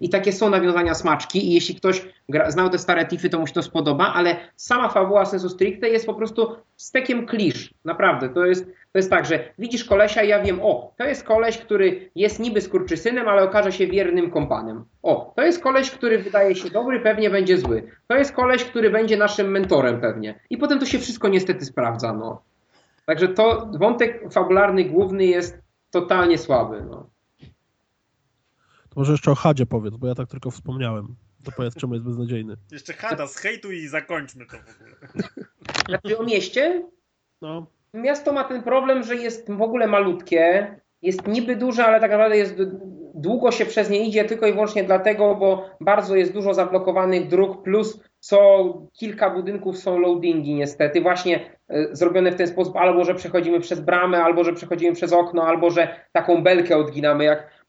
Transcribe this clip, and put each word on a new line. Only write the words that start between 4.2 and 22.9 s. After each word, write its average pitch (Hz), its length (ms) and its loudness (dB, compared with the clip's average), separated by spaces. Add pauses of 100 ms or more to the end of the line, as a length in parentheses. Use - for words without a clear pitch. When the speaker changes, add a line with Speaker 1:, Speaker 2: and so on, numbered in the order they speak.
Speaker 1:
sama 247 220 0
fabuła 190 360 2
sensu 180 240 -4
stricte 208 400 -2
jest 226 160 0
po 214 80 -6
prostu 220 420 -4 (220)
stekiem 254 480 -4
klisz. - 480 -4 (120)
Naprawdę, 156 440 0
to 175 160 0
jest, 185 200 2
to - 340 -4
jest 190 100 0
tak, 170 160 2
że 160 340 -4
widzisz 233 260 -6
kolesia 208 380 2
i 202 40 2
ja 208 160 2
wiem, 185 180 -2
o, - 360 0
to 240 60 -6
jest 277 200 -4
koleś, 226 340 2
który 190 580 0
jest 202 240 0
niby 214 220 -2
skurczysynem, 214 680 -2
ale 196 160 4
okaże 196 280 2
się 185 160 0
wiernym 175 440 0
kompanem. 117 540 -4 (180)
O, - 320 0
to 247 60 0
jest 339 220 2
koleś, 262 280 0
który 226 280 0
wydaje 196 360 2
się 180 140 -8
dobry, 240 300 -2
pewnie 214 300 0
będzie 185 280 2
zły. 117 260 -2 (240)
To 247 80 0
jest 277 160 2
koleś, 247 320 0
który 220 260 2
będzie 214 280 2
naszym 202 340 0
mentorem 143 500 2
pewnie. 107 380 -6 (100)
I 247 80 -6
potem 285 220 0
to 269 60 0
się - 140 -2
wszystko - 280 -4
niestety 185 380 0
sprawdza, 117 480 -4
no. 113 280 -10 (640)